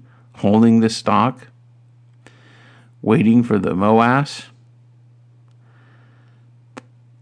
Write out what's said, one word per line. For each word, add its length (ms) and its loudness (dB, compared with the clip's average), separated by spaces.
holding 460 2
this 140 -2
stock, 520 -4
waiting 400 2
for 160 -2
the 160 -4
moas. 720 0